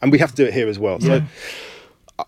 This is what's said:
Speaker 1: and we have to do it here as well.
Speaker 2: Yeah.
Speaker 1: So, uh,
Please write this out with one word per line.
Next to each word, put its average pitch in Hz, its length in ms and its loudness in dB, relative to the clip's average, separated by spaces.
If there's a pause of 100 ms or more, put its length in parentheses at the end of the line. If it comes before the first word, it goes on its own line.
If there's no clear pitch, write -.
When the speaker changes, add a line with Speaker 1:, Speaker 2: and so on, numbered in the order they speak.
Speaker 1:
and 131 120 2
we 147 60 6
have 151 120 2
to - 60 -14
do 139 100 4
it 107 80 -4
here 117 140 0
as 104 100 -6
well. 98 220 -2
Speaker 2:
Yeah. - 80 0
Speaker 1:
So, 151 160 2 (960)
uh, - 80 -6